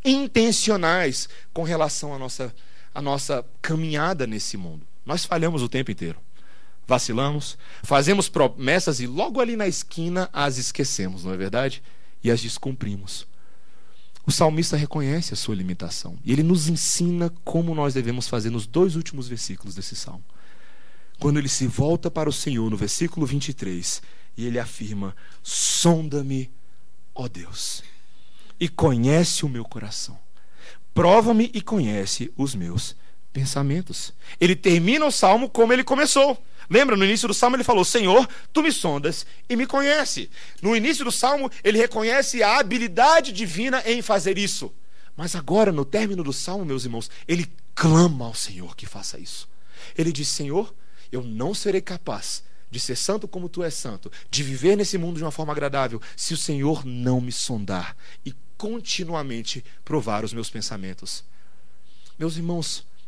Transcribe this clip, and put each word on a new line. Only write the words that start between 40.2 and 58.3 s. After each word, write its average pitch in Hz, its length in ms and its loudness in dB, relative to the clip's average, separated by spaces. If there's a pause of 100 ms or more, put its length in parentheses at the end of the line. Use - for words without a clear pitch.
No 208 140 4
início 262 300 2
do 240 80 0
salmo 269 360 2 (140)
ele 214 160 6
reconhece 233 640 2
a 214 160 6
habilidade 247 720 6
divina 214 560 -2
em 233 160 2
fazer 190 340 2
isso. 196 360 -2 (440)
Mas 170 200 -4
agora, 185 340 4
no 147 140 2
término 196 400 0
do 139 80 -2
salmo, 185 320 -4
meus 135 200 -2
irmãos, 117 240 -4 (180)
ele 170 240 0 (220)
clama 160 540 6
ao 113 80 -6
Senhor 90 400 -6
que - 100 -8
faça - 320 -6
isso. - 320 -8 (480)
Ele 165 160 2
diz: 143 140 -4
"Senhor, 156 480 -2 (380)
eu 123 100 -2
não 123 320 -2
serei 190 260 0
capaz - 600 -4 (260)
de 120 120 -6
ser 127 160 -4
santo 202 320 -2
como 180 200 -6
tu 175 140 -4
és 165 100 -2
santo, - 380 -6 (180)
de 143 140 2
viver 139 340 4
nesse 202 220 0
mundo 170 200 -2
de 151 40 -4
uma 160 80 -2
forma 151 220 -2
agradável, 139 500 0 (140)
se - 180 -2
o - 20 0
Senhor 147 480 0
não 127 360 2
me 123 100 -2
sondar 101 640 -4 (280)
e 135 100 -6 (240)